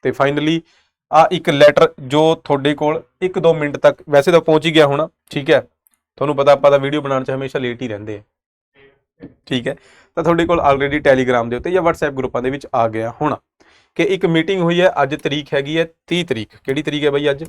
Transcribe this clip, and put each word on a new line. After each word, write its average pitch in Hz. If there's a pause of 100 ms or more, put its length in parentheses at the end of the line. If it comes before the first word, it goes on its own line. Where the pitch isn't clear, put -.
ਤੇ 131
finally, 147 (520)
ਆ 160
ਇੱਕ 175
ਲੈਟਰ 147
ਜੋ 151
ਤੁਹਾਡੇ 147
ਕੋਲ 151 (200)
ਇੱਕ 185
ਦੋ 165
ਮਿੰਟ 147
ਤੱਕ, 143
ਵੈਸੇ 143
ਤਾਂ 165
ਪਹੁੰਚ 156
ਹੀ 165
ਗਿਆ 151
ਹੋਣਾ, 139 (220)
ਠੀਕ 143
ਹੈ? 139 (560)
ਤੁਹਾਨੂੰ 139
ਪਤਾ, 143
ਆਪਾਂ 139
ਤਾਂ 139
ਵੀਡੀਓ 139
ਬਣਾਉਣ 135
'ਚ -
ਹਮੇਸ਼ਾ 135
ਲੇਟ 123
ਹੀ 127
ਰਹਿੰਦੇ 104
ਆ, 104 (1200)
ਠੀਕ 127
ਹੈ? 135 (380)
ਤਾਂ 165
ਤੁਹਾਡੇ 170
ਕੋਲ 170
already 139
Telegram 127
ਦੇ 120
ਉੱਤੇ 123
ਜਾਂ 180
WhatsApp 165
ਗਰੁੱਪਾਂ 123
ਦੇ 131
ਵਿੱਚ 143
ਆ 117
ਗਿਆ 113
ਹੋਣਾ 147 (580)
ਕਿ 170
ਇੱਕ 185
ਮੀਟਿੰਗ 165
ਹੋਈ 170
ਹੈ। 180 (100)
ਅੱਜ 139
ਤਰੀਕ 147
ਹੈਗੀ 143
ਹੈ 165 (200)
ਤੀਹ 175
ਤਰੀਕ। 113 (160)
ਕਿਹੜੀ 135
ਤਰੀਕ 147
ਹੈ 147
ਬਾਈ 143
ਅੱਜ? 139